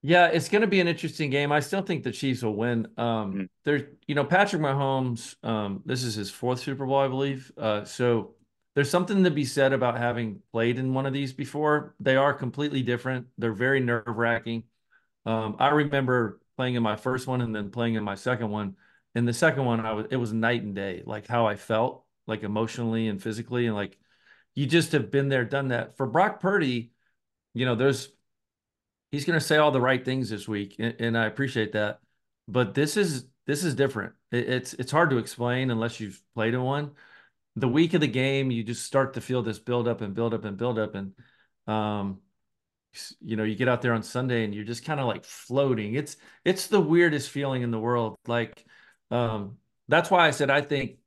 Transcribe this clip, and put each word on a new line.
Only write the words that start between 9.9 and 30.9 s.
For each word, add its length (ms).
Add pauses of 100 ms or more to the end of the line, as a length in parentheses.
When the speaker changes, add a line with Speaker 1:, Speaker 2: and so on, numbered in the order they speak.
Speaker 1:
having 460 (100)
played 260
in 140
one 140
of 80
these 180
before. 680
They 160
are 180
completely 480
different. 460 (100)
They're 140
very 280
nerve-wracking. 840 (600)
Um, 340
I 100
remember 720 (160)
playing 180
in 80
my 140
first 300
one 140
and 140
then 160
playing 240
in 100
my 100
second 360
one. 260 (380)
In 100
the 80
second 320
one, 160
I 120
was, 180
it 60
was 160
night 300
and 120
day, 320
like, 200
how 200
I 100
felt, 480 (220)
like, 160
emotionally 680
and 140
physically. 440
And, 80
like, 240 (560)
you 120
just 260
have 180
been 180
there, 160
done 240
that. 280
For 100
Brock 340
Purdy, 520 (640)
you 120
know, 80
there's 360 (1000)
he's 120
gonna 160
say 180
all 120
the 100
right 240
things 240
this 200
week, 320
and, 180